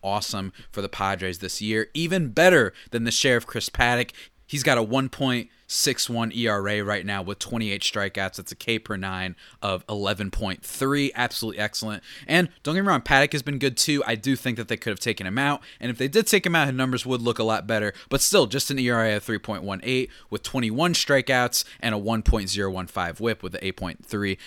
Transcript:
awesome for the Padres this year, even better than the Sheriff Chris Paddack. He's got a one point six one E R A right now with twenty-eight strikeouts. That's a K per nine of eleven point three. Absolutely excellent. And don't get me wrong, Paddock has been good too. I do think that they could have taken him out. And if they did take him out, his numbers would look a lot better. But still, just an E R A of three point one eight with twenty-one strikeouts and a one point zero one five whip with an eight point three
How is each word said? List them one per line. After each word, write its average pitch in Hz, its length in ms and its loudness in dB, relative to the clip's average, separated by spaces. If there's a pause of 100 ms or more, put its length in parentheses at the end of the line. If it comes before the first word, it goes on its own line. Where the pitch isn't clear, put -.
awesome 98 480 -2 (180)
for 104 100 -8
the 98 80 -4
Padres 95 520 -2
this - 200 -6
year, 110 340 -2
even 165 340 0
better 156 440 6 (200)
than 117 100 0
the 117 80 0
Sheriff 123 340 4
Chris - 260 -6
Paddack. 120 420 2 (340)
He's 143 160 -4
got 131 160 4
a 113 60 2
one 131 240 0
point 123 400 0 (240)
six - 360 0
one 117 260 0
E 117 120 0
R 101 220 2
A 104 140 0
right 101 240 -2
now 98 160 -2
with 98 160 -6
twenty-eight 107 440 -4
strikeouts. 98 540 -2
That's - 160 -12
a - 40 -14
K 113 220 -2
per 104 180 -6
nine 92 380 -6 (280)
of 95 260 -2
eleven 101 420 -2
point 95 320 -4
three. 139 520 0
Absolutely 113 440 -4
excellent. 104 440 -4 (240)
And 170 240 2 (120)
don't 151 120 -2
get 190 80 2
me 202 60 2
wrong, 147 120 4
Paddock 143 320 4
has 143 100 -2
been 143 160 -4
good 131 180 0
too. 147 300 2
I 117 80 0
do 127 220 0
think 117 220 -4
that 110 100 -8
they 110 80 -2
could 110 140 -4
have 95 100 -4
taken 101 260 -4
him 101 120 -2
out. 143 240 0 (180)
And 123 100 -4
if 113 80 -6
they 131 100 0
did 208 180 4
take 196 180 4
him 170 100 2
out, 156 120 6
his 131 100 0
numbers 131 300 0
would 123 160 0
look 117 160 0
a 113 60 2
lot 110 220 0
better. 107 280 0 (140)
But 135 120 2
still, 170 260 6
just 131 240 -2
an 139 80 -2
E 123 120 2
R 113 140 4
A 107 120 2
of 101 80 -4
three 107 140 -2
point 95 240 -6
one 95 200 -6
eight 127 280 0 (180)
with 107 140 -6
twenty-one 131 500 0
strikeouts 127 720 2 (160)
and 110 140 0
a 104 40 -2
one 107 240 0
point 101 280 2
zero 98 200 -2
one 92 160 -6
five 87 340 -4
whip 110 220 -2
with 90 120 -10
an - 80 -6
eight 95 140 -4
point - 280 -8
three 101 420 -2